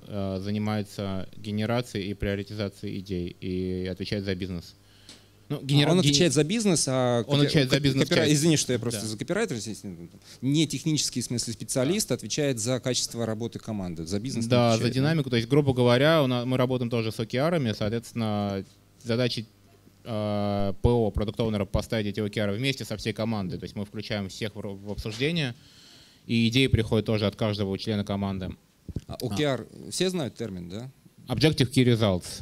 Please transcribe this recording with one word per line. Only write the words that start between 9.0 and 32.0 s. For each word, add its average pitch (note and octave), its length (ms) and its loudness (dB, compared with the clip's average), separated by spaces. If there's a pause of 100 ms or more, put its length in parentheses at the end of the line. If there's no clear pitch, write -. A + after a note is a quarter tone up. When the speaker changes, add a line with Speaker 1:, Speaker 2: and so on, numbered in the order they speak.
Speaker 1:
Да. A2 60 -6
Speaker 2:
за G#2+ 120 -6
копирайтер E3+ 380 -2
здесь, G2+ 260 -10 (580)
не C#3+ 260 4
технический, C#3+ 540 -2
в - 40 -4
смысле, A#2 280 -4
специалист, C#3 560 0
Speaker 1:
Да. B2+ 60 2
Speaker 2:
отвечает C3+ 440 -2
за A#2+ 200 -2
качество A#2+ 480 -2
работы A2 320 -6
команды, F2+ 480 -6
за G2 120 -2
бизнес A#2 260 -4
не A#2 40 -4
Speaker 1:
Да, A#2+ 240 6
Speaker 2:
отвечает, A2+ 80 4 (140)
Speaker 1:
за C3 40 2
Speaker 2:
да? C#3 80 2
Speaker 1:
динамику. D#3 220 0
То A#2+ 60 0
есть, A2+ 120 2
грубо C#3 280 4
говоря, C3 480 6
у B2+ 40 4
нас, B2 160 0
мы B2+ 140 0
работаем B2+ 320 2
тоже A2+ 220 0
с - 80 -6
оу A2+ 80 -2
кей B2 120 -2
ар-ами, D3+ 380 2
соответственно, G#2 880 -2 (380)
задачи, A#2 420 0 (600)
э, G2+ 760 0
П A#2+ 80 4
О, A#2 220 4
продукт-оунера, G#2+ 540 -2
поставить G#2+ 420 -2
эти G2+ 120 -4
оу G#2+ 100 -2
кей G#2 120 -4
ар G2+ 100 0
вместе B2+ 320 -2
со G#2+ 140 -8
всей G#2+ 160 -4
командой. G2+ 460 -4
То - 60 -10
есть - 100 -12
мы G2+ 100 -6
включаем G#2 440 -6
всех - 260 -8
в G#2+ 40 -10
р-, G2+ 140 -8
в G2+ 180 -12
обсуждение, B2 640 -2 (720)
и A#2 240 2
идеи C3 180 4
приходят A2 380 2
тоже G#2+ 200 2
от G2 120 0
каждого G2+ 400 -2
члена G#2 260 -2
команды. G2 460 -4 (580)
Speaker 2:
А - 60 -12
Speaker 1:
А. - 80 -10
Speaker 2:
оу B2+ 120 -6
кей D#3+ 120 0
ар, B2+ 200 -2 (260)
все F#3 180 -2
знают D#3 260 -4
термин, F#2 320 -8
да? A#2 240 -10 (380)
Speaker 1:
Objective A#2+ 420 2
Key B2+ 140 4
Results. G#2+ 560 2